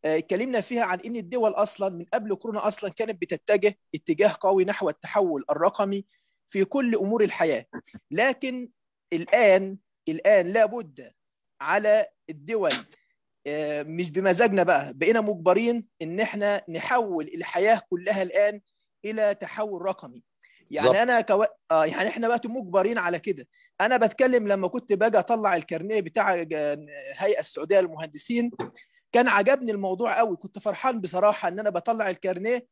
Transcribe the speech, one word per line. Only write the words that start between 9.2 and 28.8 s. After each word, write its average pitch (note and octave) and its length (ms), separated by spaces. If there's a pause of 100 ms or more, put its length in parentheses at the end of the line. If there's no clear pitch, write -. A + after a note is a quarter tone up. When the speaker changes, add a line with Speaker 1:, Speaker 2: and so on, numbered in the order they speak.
Speaker 1:
الآن F3+ 440
لابد G3+ 600 (480)
على G#3 460 (240)
الدول، D#3+ 420 (760)
آه، D3 360
مش D#3+ 280
بمزاجنا F#3+ 520
بقى، C#3+ 320
بقينا G3+ 260
مجبرين G#3 680 (160)
إن E3+ 180
احنا G#3 500
نحول E3+ 640
الحياة F#3+ 560
كلها F#3+ 320
الآن G#3 380 (440)
إلى G#3+ 300
تحول G3+ 480
رقمي. D3+ 400 (480)
يعني - 180
Speaker 2:
بالظبط. G3+ 140
Speaker 1:
أنا B3 180
كو-، G#3+ 260 (240)
آه، D#3+ 160
يعني F3+ 220
احنا A3+ 200
بقى A#3 160
مجبرين G#3+ 540
على F3 200
كده. C#3+ 300 (320)
أنا A#3 160
بتكلم A3+ 520
لما F#3+ 200
كنت A#3 240
باجي G#3 260
أطلع G#3 380
الكارنيه F3 440
بتاع F#3 420
ج-، D#3 120 (640)
هيئة G3 240
السعودية E3 400
للمهندسين، E3 720 (600)